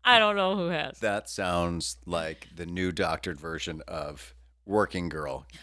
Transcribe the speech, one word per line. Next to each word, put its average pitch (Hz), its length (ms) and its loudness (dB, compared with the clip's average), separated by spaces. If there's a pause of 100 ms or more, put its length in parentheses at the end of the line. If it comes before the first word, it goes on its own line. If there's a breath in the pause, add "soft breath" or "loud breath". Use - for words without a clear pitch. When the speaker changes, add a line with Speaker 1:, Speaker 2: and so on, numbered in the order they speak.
Speaker 1:
I 247 160 8
don't 208 200 6
know 190 180 2
who 175 140 0
has. 151 300 -4
Speaker 2:
That 104 300 0
sounds 87 760 0
like 80 500 -4
the 85 100 -10
new 90 280 0
doctored 80 440 -2
version 80 480 -8
of 76 480 -10 (320)
Working 95 440 2
Girl 71 360 -6 (180)